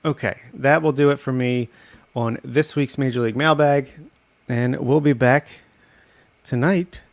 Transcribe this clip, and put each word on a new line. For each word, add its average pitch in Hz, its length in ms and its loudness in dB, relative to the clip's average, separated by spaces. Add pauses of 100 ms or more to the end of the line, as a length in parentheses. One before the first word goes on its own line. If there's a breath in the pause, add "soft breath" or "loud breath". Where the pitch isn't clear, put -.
Okay, 135 340 -4 (140)
that 143 280 2
will 156 120 0
do 143 160 4
it 143 80 0
for 131 160 -6
me 123 340 -2 (480 soft breath)
on 117 260 -2
this 135 360 -2
week's 139 200 -4
Major 127 220 -2
League 113 160 -2
Mailbag, 143 560 2 (560)
and 123 300 -2
we'll 139 240 0
be 147 100 2
back 127 480 0 (880 soft breath)
tonight 175 560 -2 (120)